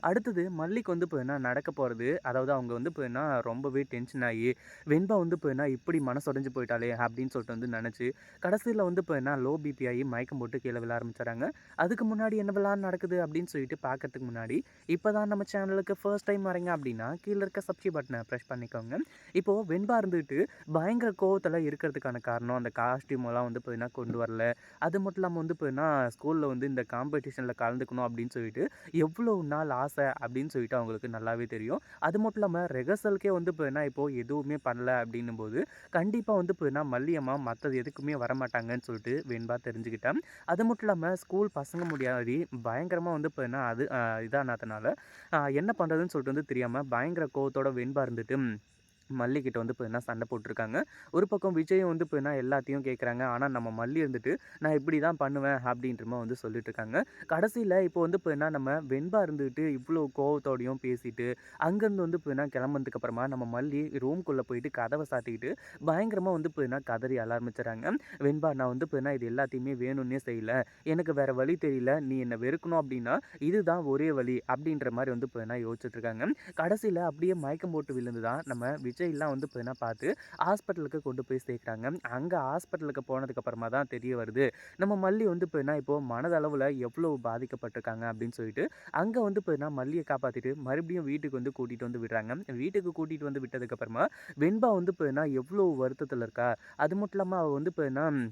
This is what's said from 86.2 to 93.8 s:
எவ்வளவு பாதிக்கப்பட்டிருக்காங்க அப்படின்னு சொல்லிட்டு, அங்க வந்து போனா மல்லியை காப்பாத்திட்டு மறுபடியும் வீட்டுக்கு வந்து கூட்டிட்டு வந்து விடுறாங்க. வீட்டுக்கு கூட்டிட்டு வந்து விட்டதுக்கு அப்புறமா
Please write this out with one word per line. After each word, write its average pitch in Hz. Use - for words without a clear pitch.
எவ்வளவு 151
பாதிக்கப்பட்டிருக்காங்க 117
அப்படின்னு 113
சொல்லிட்டு, 117
அங்க 214
வந்து 202
போனா 151
மல்லியை 143
காப்பாத்திட்டு 131
மறுபடியும் 160
வீட்டுக்கு 143
வந்து 131
கூட்டிட்டு 120
வந்து 120
விடுறாங்க. 113
வீட்டுக்கு 180
கூட்டிட்டு 151
வந்து 135
விட்டதுக்கு 120
அப்புறமா 117